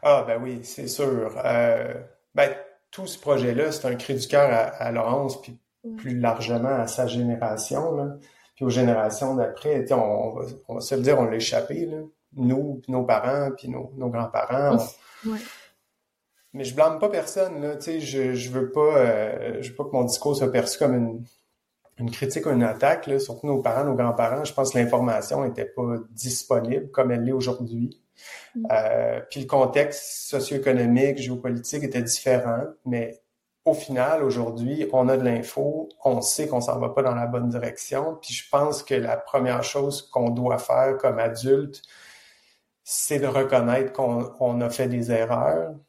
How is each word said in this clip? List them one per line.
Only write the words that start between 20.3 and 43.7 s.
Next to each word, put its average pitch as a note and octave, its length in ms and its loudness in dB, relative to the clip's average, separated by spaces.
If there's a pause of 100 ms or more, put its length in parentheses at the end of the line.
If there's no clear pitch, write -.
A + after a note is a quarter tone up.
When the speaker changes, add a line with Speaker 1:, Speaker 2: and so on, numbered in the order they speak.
Speaker 1:
soit C3 160 0
perçu A#2+ 280 0
comme C3 160 4
une, A#2 280 -2 (760)
une A#2 100 -2
critique C#3 380 -4
ou - 20 0
une B2 140 4
attaque, E3 420 2
là, C#3 140 0
surtout A#2 260 -8
nos C#3+ 160 2
parents, B2 240 2
nos D3 100 0
grands-parents. A#2+ 480 2
Je C#3+ 100 -8
pense - 200 0
que B2+ 60 4
l'information A#2+ 680 2
était A2+ 200 -4
pas A#2+ 320 -4 (120)
disponible A#2+ 800 -2
comme B2 220 2
elle A#2 140 0
l'est C3 60 0
aujourd'hui. B2 680 -2 (540)
Speaker 2:
Mm. A3+ 160 -6
Speaker 1:
Euh, A2 580 2
puis C#3 120 -8
le C3 40 -6
contexte - 840 0
socio-économique, C3 920 2
géopolitique B2 640 -6
était C3+ 180 -4
différent, A#2+ 600 0 (240)
mais A#2 340 -4 (440)
au E3 80 6
final, C#3+ 500 0
aujourd'hui, A#2+ 720 -2
on B2+ 160 4
a C3 80 6
de C3 60 0
l'info, C3+ 680 -2 (140)
on B2 180 2
sait D3+ 260 -2
qu'on B2 140 -2
s'en A#2+ 180 -2
va A#2+ 100 -2
pas C3+ 120 0
dans B2+ 140 2
la A#2+ 100 -2
bonne A#2+ 240 -2
direction, C3+ 720 -4
puis - 120 -12
je - 160 -10
pense D3 340 2
que - 100 -2
la A#2 240 0
première B2 460 0
chose C#3 400 -2
qu'on B2 260 0
doit A#2+ 300 0
faire C3 380 2
comme B2 200 2
adulte, B2 640 0 (1040)
c'est - 360 -2
de C#3 60 0
reconnaître C3+ 640 2